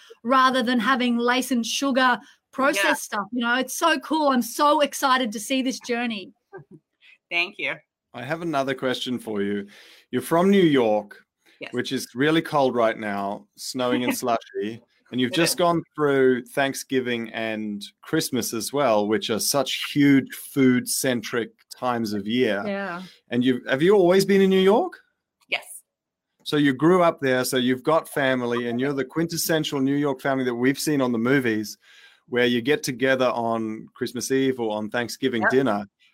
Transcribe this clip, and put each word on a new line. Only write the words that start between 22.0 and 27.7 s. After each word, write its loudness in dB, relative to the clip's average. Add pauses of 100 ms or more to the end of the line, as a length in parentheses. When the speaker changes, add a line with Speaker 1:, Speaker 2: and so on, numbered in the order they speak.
Speaker 3:
of -6
year. 0
Speaker 1:
Yeah. -8 (260)
Speaker 3:
And 0
you've, 0
have 0
you 4
always 4
been 4
in 4
New 4
York? 2 (480)
Speaker 2:
Yes. -6 (800)
Speaker 3:
So -2
you 4
grew 4
up 2
there, 2
so 0
you've 0